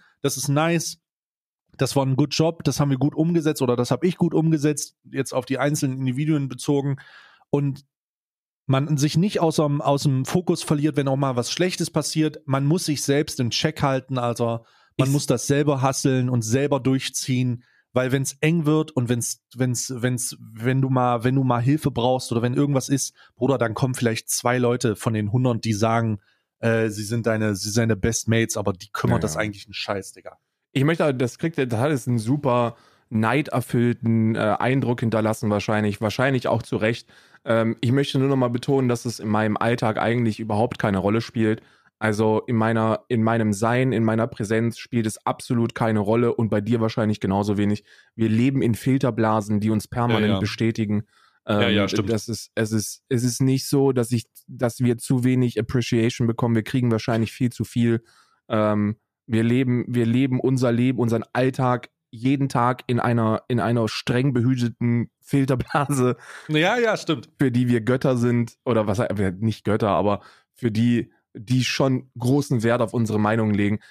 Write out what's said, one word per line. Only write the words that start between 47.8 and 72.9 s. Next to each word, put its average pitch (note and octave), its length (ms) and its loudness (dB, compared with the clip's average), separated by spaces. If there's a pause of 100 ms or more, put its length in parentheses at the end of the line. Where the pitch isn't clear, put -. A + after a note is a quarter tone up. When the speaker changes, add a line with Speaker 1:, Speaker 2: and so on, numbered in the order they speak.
Speaker 2:
Wir A2+ 140 0
leben B2 320 2
in A2+ 140 2
Filterblasen, A2 840 0
die G#2+ 100 0
uns G#2+ 180 0
permanent A2 400 0
Speaker 1:
Ja, G#2 80 2
ja. F#2+ 40 0
Speaker 2:
bestätigen. G#2+ 640 -2 (420)
Ähm, G#2+ 160 2
Speaker 1:
Ja, A#2 80 2
ja, G#2 180 2
stimmt. G2 220 -2
Speaker 2:
das A2 200 -2
ist, - 260 -10
es A2 160 -2
ist, - 380 -4
es A#2+ 140 0
ist B2 180 -2
nicht C3 260 2
so, C#3 240 4
dass B2 200 -2
ich, A#2 140 -2 (220)
dass A#2+ 320 -4
wir B2 180 2
zu B2+ 260 0
wenig B2+ 360 2
Appreciation A#2 680 0
bekommen. A#2 280 0
Wir A2 80 2
kriegen B2 280 0
wahrscheinlich A2+ 400 0
viel B2 200 -2
zu - 120 -6
viel. A#2 400 0 (460)
Ähm, G#2+ 480 0 (280)
wir A2+ 180 2
leben, B2 440 2
wir A#2+ 180 0
leben B2+ 360 2
unser B2+ 300 2
Leben, B2 280 2
unseren A2+ 320 0
Alltag B2+ 580 0 (220)
jeden C3+ 380 0
Tag B2 380 0
in A#2+ 120 0
einer, A#2 480 0
in B2 120 0
einer A2+ 280 2
streng B2+ 460 0
behüteten A#2+ 760 0 (120)
Filterblase, C3+ 960 0 (320)
Speaker 1:
Ja, E3 280 2
ja, A3+ 200 2
stimmt. D3+ 320 -6 (100)
Speaker 2:
für C#3 120 2
die B2 160 2
wir A#2+ 140 2
Götter B2+ 360 0
sind, A#2+ 480 0
oder A2+ 200 2
was, G2+ 140 0
äh, G2+ 400 -2
nicht A2 240 -2
Götter, G#2+ 260 0
aber G2 300 2 (340)
für B2 160 -4
die, A#2 420 2 (220)
die B2 300 0
schon C3 560 -2
großen C3 420 0
Wert A#2 200 2
auf - 120 -2